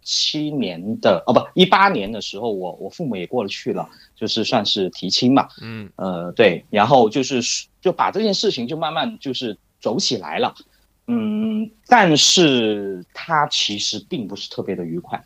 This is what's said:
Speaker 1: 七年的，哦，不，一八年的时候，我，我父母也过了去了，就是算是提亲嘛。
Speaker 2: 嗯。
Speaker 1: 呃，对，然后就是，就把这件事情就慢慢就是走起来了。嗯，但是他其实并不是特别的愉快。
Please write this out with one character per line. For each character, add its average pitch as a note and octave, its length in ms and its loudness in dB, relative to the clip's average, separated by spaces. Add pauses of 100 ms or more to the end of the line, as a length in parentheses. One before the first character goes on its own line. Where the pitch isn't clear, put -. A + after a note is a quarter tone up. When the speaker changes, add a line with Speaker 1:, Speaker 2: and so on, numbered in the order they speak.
Speaker 1:
七 - 480 -4
年 G2 500 -4
的， F3+ 260 4
哦， - 60 2
不， - 80 2 (140)
一 F#3 120 6
八 G3 240 4
年 G#2+ 200 -4
的 A2 120 -8
时 - 180 -10
候， A#2 100 -4
我， F#2 300 -6
我 F#2 80 -10
父 - 160 -10
母 A#2 120 -4
也 F2 100 -6
过 A#2+ 160 -2
了 G2 60 -4
去 - 260 -6
了， F2 120 -6 (300)
就 A2 100 -4
是 G#2+ 180 -2
算 A2 200 0
是 G2 260 -2
提 F#2 200 -8
亲 B2 240 2
嘛。 B2+ 120 4 (140)
Speaker 2:
嗯。 A2 360 -12
Speaker 1:
呃， F2 360 -6
对， F2+ 380 4
然 G#2 160 4
后 B2 240 6
就 C3+ 120 0
是， B2+ 200 -2 (400)
就 F3+ 100 2
把 G#2 180 0
这 G3+ 120 -4
件 G#3+ 100 0
事 F#3+ 180 0
情 - 160 -4
就 D3+ 120 -6
慢 D#3+ 140 -4
慢 B2 280 -6
就 C3 140 -6
是 A#2 220 -8 (220)
走 A2+ 200 -2
起 C3+ 180 -2
来 E2+ 220 -6
了。 A#2+ 160 -2 (520)
嗯， G#3+ 640 -2 (160)
但 F#3+ 300 6
是 G#2+ 960 2
他 D3+ 360 0
其 - 300 -4
实 G2+ 300 -6
并 B2 180 -4
不 G2 80 -10
是 - 140 -12
特 - 140 -8
别 G2 120 -6
的 F2+ 100 -6
愉 E2+ 140 -6
快。 - 280 -10